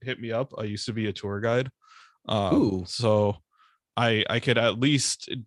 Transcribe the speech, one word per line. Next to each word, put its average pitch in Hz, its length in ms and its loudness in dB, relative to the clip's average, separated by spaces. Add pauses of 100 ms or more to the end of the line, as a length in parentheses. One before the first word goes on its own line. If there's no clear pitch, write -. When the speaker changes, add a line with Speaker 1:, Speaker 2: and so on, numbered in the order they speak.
Speaker 1:
hit 123 180 -8
me 113 120 -8
up. 123 260 -4
I 113 60 -6
used 104 240 -6
to 113 60 -4
be 110 140 -2
a 98 60 -2
tour 101 260 -6
guide. 120 300 0 (580)
Um, 101 280 0
Speaker 2:
Ooh. 95 300 2
Speaker 1:
so 107 520 2 (600)
I, 113 320 2
I 117 100 0
could 120 180 2
at 113 220 2
least 135 500 0 (180)